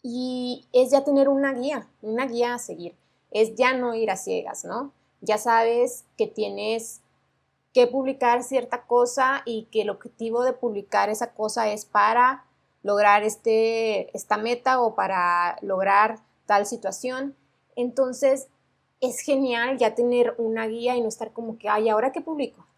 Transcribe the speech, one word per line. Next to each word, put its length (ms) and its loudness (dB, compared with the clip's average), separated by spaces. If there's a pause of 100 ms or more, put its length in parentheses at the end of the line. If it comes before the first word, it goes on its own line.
y 680 -6
es 180 4
ya 140 4
tener 240 4
una 240 0
guía, 360 -6 (120)
una 260 -4
guía 280 -2
a 40 -8
seguir, 360 -14 (360)
es 240 0
ya 200 2
no 200 -2
ir 160 -2
a 60 -2
ciegas, 480 -8
¿no? 280 -10 (280)
Ya 160 0
sabes 680 0 (120)
que 100 0
tienes 760 -6 (760)
que 120 8
publicar 560 0
cierta 440 -4
cosa 580 0
y 200 -8
que 180 2
el 80 6
objetivo 520 -4
de 120 2
publicar 560 0
esa 220 -4
cosa 380 -2
es 140 -8
para 600 4 (380)
lograr 400 4
este, 960 0
esta 200 -2
meta 440 0
o 140 0
para 680 0
lograr 580 2 (260)
tal 200 2
situación. 680 -8 (400)
Entonces, 720 0 (520)
es 200 -4
genial 580 0
ya 160 2
tener 440 2
una 280 -2
guía 300 -2
y 40 0
no 80 -2
estar 240 -8
como 260 -10
que, 100 -8
"Ay, 200 2
¿ahora 240 2
qué 80 -6
publico?". 460 -8 (120)